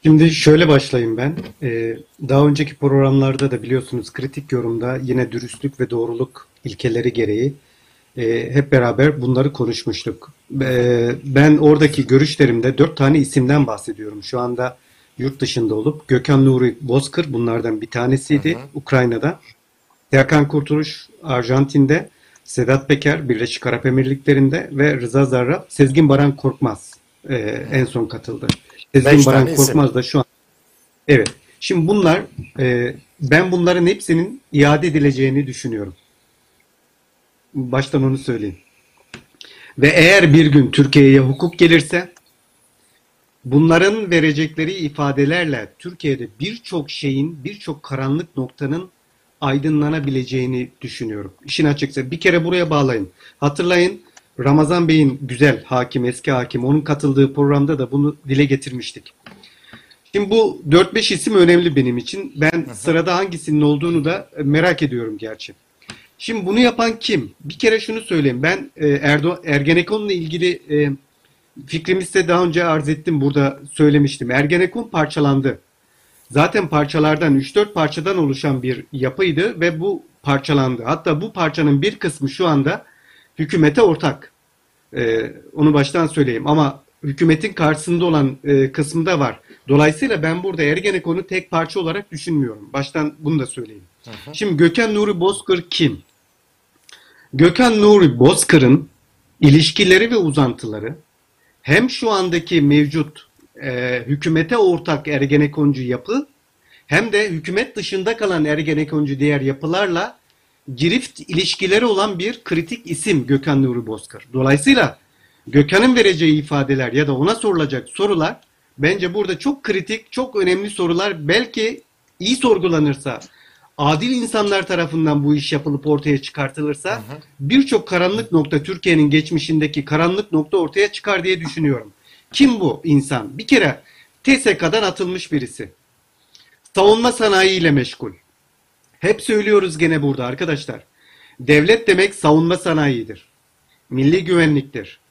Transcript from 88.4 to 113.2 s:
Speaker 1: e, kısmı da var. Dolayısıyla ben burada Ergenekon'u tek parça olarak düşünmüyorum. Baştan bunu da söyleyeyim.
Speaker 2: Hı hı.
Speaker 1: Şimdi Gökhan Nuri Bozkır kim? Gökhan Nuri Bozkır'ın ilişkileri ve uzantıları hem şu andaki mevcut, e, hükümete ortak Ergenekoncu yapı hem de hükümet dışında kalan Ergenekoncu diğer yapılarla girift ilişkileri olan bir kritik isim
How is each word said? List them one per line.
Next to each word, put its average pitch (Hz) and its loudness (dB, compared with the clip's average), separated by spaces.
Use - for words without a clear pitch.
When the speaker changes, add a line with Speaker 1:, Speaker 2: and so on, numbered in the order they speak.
Speaker 1:
e, 135 0
kısmı 156 -4
da 175 0
var. 127 -4
Dolayısıyla 156 2
ben 165 -4
burada 180 -6
Ergenekon'u 180 -2
tek 185 -8
parça 165 -2
olarak 180 -8
düşünmüyorum. 127 -6
Baştan 151 -6
bunu 156 -4
da 131 -4
söyleyeyim. 110 -16
Speaker 2:
Hı 120 -20
hı. 113 -20
Speaker 1:
Şimdi 185 -2
Gökhan 170 2
Nuri 208 -2
Bozkır 185 -2
kim? 123 -2
Gökhan 190 4
Nuri 196 6
Bozkır'ın 139 4
ilişkileri 185 4
ve 240 0
uzantıları 127 -2
hem 214 2
şu 233 -4
andaki 175 0
mevcut, 147 0
e, 123 -4
hükümete 160 -2
ortak 170 0
Ergenekoncu 143 0
yapı 127 -4
hem 196 -2
de 208 0
hükümet 175 -6
dışında 196 -4
kalan 185 -2
Ergenekoncu 151 -2
diğer 143 0
yapılarla 170 -4
girift 170 -2
ilişkileri 190 -2
olan 202 0
bir 208 -8
kritik 170 -6
isim 147 -2